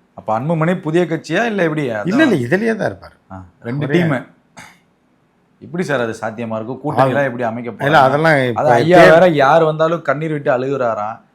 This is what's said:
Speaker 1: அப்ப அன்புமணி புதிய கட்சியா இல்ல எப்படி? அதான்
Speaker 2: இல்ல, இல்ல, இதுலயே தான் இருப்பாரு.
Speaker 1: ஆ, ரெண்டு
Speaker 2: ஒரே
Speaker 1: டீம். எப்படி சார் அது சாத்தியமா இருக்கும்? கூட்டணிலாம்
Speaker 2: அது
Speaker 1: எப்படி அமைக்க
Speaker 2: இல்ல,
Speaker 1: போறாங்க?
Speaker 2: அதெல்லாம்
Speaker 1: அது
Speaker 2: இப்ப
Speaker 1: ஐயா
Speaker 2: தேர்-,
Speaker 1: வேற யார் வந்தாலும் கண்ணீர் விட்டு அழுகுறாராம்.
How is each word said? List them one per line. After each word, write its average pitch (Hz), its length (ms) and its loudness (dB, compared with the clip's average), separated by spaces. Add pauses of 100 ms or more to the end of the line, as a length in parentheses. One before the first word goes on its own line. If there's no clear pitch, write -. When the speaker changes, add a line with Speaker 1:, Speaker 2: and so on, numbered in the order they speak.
(140)
Speaker 1:
அப்ப - 260 -4
அன்புமணி 165 400 -2
புதிய 165 240 0
கட்சியா 165 400 -4
இல்ல 208 180 -4
எப்படி? 151 280 -2
அதான் 104 160 -6
Speaker 2:
இல்ல, 254 200 2
இல்ல, 151 300 0
இதுலயே 220 200 -2
தான் 151 160 -4
இருப்பாரு. - 400 -20
Speaker 1:
ஆ, 92 120 -18 (180)
ரெண்டு 143 240 -6
Speaker 2:
ஒரே 147 140 0
Speaker 1:
டீம். 151 260 -2 (1300)
எப்படி 160 260 -8
சார் 139 160 -2
அது 113 200 -4
சாத்தியமா 113 340 -8
இருக்கும்? 110 300 -10
கூட்டணிலாம் 135 300 0
Speaker 2:
அது 139 100 0
Speaker 1:
எப்படி 123 180 -6
அமைக்க 117 420 -6
Speaker 2:
இல்ல, 151 140 2
Speaker 1:
போறாங்க? 139 40 6
Speaker 2:
அதெல்லாம் 147 300 4
Speaker 1:
அது 135 160 2
Speaker 2:
இப்ப 123 240 0
Speaker 1:
ஐயா 175 300 6
Speaker 2:
தேர்-, 185 80 8
Speaker 1:
வேற 170 180 6
யார் 151 340 4
வந்தாலும் 160 400 0
கண்ணீர் 151 300 -2
விட்டு 147 180 -4
அழுகுறாராம். 123 720 -2 (140)